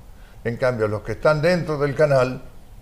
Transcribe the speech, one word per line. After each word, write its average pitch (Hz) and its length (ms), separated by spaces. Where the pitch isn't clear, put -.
En 117 100
cambio, 117 320
los 104 140
que 113 120
están 151 280
dentro 160 360
del 139 160
canal 135 480